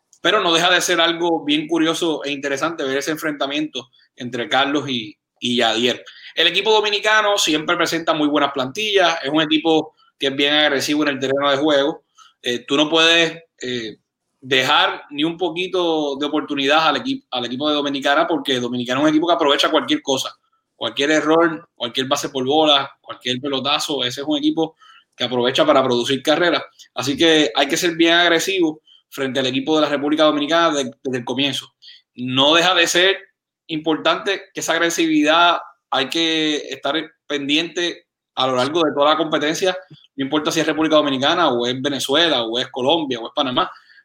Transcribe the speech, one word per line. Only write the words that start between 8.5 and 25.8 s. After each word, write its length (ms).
plantillas, 680
es 80
un 100
equipo 540
que 80
es 100
bien 160
agresivo 520
en 40
el 120
terreno 300
de 60
juego. 480
Eh, 240
tú 100
no 140
puedes, 540
eh, 340
dejar 680
ni 140
un 140
poquito 800
de 100
oportunidad 640
al 80
equi-, 340
al 160
equipo 240
de 60
Dominicana, 500
porque 340
Dominicana 400
es 40
un 60
equipo 160
que 80
aprovecha 360
cualquier 320
cosa, 320
cualquier 360
error, 640
cualquier 320
base 220
por 160
bola, 460
cualquier 400
pelotazo. 640
Ese 160
es 60
un 100
equipo 400
que 80
aprovecha 400
para 180